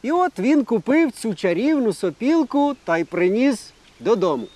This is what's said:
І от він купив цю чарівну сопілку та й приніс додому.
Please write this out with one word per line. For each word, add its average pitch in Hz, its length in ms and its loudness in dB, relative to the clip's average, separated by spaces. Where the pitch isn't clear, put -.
І 269 100 -2
от 349 260 0
він 262 260 2
купив 254 480 0
цю 214 220 -6
чарівну 226 580 0
сопілку 277 920 0
та 165 140 0
й 165 60 -2
приніс 208 680 0
додому. 156 560 0